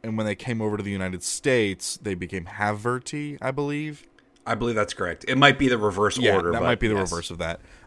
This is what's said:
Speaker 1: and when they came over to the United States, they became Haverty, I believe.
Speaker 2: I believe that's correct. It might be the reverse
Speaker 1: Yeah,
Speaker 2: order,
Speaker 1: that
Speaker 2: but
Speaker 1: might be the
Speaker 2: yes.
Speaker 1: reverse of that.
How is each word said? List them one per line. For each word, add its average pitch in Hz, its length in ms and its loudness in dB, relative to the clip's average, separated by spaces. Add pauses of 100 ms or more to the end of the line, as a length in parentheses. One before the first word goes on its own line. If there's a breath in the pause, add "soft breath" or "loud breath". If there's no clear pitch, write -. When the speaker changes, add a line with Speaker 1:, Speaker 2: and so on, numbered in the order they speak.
Speaker 1:
and 110 120 -4
when 110 80 0
they 104 120 0
came 113 260 -4
over 107 140 0
to 104 80 -4
the 101 60 -4
United 92 340 -4
States, 113 760 0
they 101 140 -4
became 87 320 -8
Haverty, 123 960 -4
I 131 80 -2
believe. 147 560 -6 (400)
Speaker 2:
I 113 80 0
believe 117 220 -2
that's 104 180 0
correct. 87 340 -6
It 131 80 2
might 139 220 8
be 139 100 4
the 123 100 4
reverse 104 380 2
Speaker 1:
Yeah, 113 200 4
Speaker 2:
order, 85 160 2
Speaker 1:
that 85 80 0
Speaker 2:
but 87 60 2
Speaker 1:
might 117 140 2
be 120 80 2
the 107 60 4
Speaker 2:
yes. 95 180 0
Speaker 1:
reverse 85 180 -6
of 85 80 -10
that. 85 220 -4 (260 soft breath)